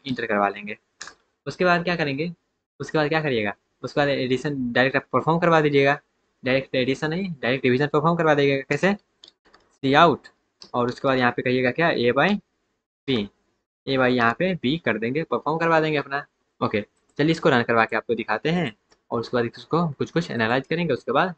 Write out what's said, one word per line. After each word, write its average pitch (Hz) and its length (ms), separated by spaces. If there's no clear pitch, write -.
enter 120 200
करवा 101 240
लेंगे। 104 280
उसके 160 180
बाद 175 180
क्या 175 120
करेंगे, 156 360
उसके 143 180
बाद 151 120
क्या 160 120
करिएगा, 113 320
उसके 131 160
बाद 143 100
addition 131 640
direct 131 240
आप 131 160
perform 151 260
करवा 170 220
दीजिएगा। 143 380
Direct 131 320
addition 131 340
नहीं, 185 220
direct 131 320
डिवीजन 131 240
perform 156 300
करवा 160 180
दीजिएगा। 139 340
कैसे? 175 240
सी - 1000
आउट 156 320
और 120 140
उसके 123 200
बाद 131 100
यहाँ 123 140
पे 131 100
कहिएगा 127 300
क्या, 165 180
a 120 240
by 143 160
b, 131 100
a 135 100
by 127 100
यहाँ 120 320
पे 185 180
b 143 220
कर 110 200
देंगे, 127 260
perform 143 340
करवा 165 200
देंगे 156 180
अपना। 139 280
ओके, 107 240
चलिए 151 120
इसको 160 180
run 120 140
करवा 113 220
के 117 100
आपको 113 200
दिखाते 110 360
हैं 135 200
और 117 80
उसके 113 180
बाद 120 100
इसको 151 420
कुछ 127 220
कुछ 165 200
analyze 120 360
करेंगे। 160 260
उसके 120 180
बाद 165 260